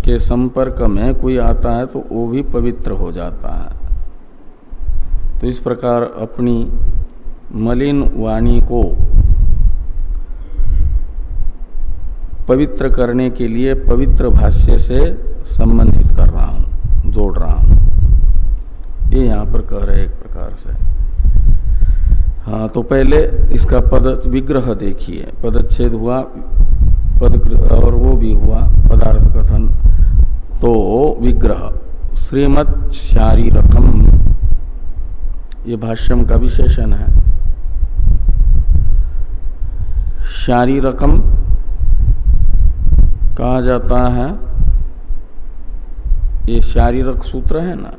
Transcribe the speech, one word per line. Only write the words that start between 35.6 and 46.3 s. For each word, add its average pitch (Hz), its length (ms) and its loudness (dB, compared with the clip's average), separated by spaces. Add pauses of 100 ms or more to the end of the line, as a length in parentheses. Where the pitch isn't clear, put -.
ये 117 100 -8
भाष्यम 117 480 0
का 117 100 0
विशेषण 117 580 2
है। - 140 0 (3500)
शारीरकम 131 760 0 (2250)
कहा 123 220 -2
जाता 123 480 0
है, 123 300 -4 (2000)